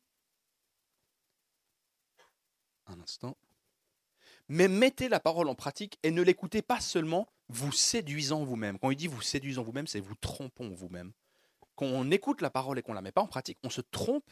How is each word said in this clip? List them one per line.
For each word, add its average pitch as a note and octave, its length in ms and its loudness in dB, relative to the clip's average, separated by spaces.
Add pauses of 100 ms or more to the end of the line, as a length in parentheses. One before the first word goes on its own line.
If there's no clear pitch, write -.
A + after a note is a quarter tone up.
(2750)
un F2+ 160 -16
instant, « - 340 -12 (1120)
Mais F3 200 6
mettez B3+ 400 4
la G3+ 100 4
parole E3 300 2
en B2 60 0
pratique - 480 -8
et D#3 80 4
ne E3+ 100 4
l'écoutez F#3 400 4
pas A#3+ 180 0
seulement E3+ 480 0 (220)
vous C3 240 -4
séduisant D3+ 720 0
vous-même. » A2 340 -2
Quand C3 120 4
il C3+ 40 2
dit D#3+ 120 -4
vous B2 140 -6
séduisant C3+ 420 -4
vous-même, C3 240 -6
c'est G#2 120 -6
vous G2 160 -8
trompons B2+ 580 -10
vous-même. F2 380 -12 (640)
Quand C#3 100 -4
on C3 260 0
écoute G3+ 300 2
la C#3+ 80 0
parole C3 300 -2
et - 20 -2
qu'on A2+ 120 -6
la F#2+ 80 -6
met F#2+ 100 -10
pas F#3 100 4
en F#3+ 60 2
pratique, - 360 -6
on B2+ 60 -4
se - 120 -6
trompe - 500 -2